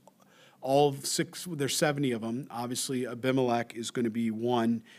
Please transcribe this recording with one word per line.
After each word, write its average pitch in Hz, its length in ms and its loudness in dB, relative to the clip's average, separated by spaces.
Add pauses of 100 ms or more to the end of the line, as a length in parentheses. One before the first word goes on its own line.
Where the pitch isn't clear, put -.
(600)
all 139 320 4
six, - 560 -4
there's 143 260 -2
seventy 143 360 2
of 113 100 -2
them. 117 300 -6
Obviously, 123 560 -4
Abimelech 120 680 0
is 117 140 -6
gonna 120 220 -2
be 113 180 0
one, 117 540 2 (160)